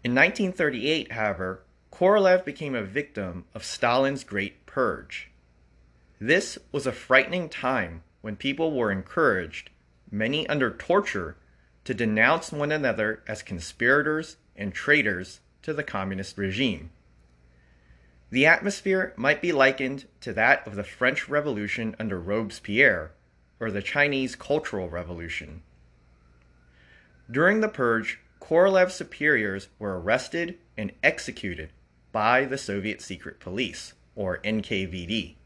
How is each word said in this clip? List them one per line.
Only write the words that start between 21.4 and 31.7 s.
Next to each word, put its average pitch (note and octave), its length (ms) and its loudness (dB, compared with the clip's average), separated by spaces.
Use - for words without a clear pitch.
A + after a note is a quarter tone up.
under G2 220 -4
Robespierre, G#2 880 0
or A2 140 -6
the G2 100 -4
Chinese C#3 540 0
Cultural A2+ 520 -4
Revolution. E2 760 -10
During E3+ 320 4
the G#3+ 80 2
purge, A#2 520 0
Korolev's F#3 560 6
superiors A2+ 760 0
were F#2+ 200 -4
arrested C3 600 -2
and G#2 140 -6
executed F#2+ 680 -2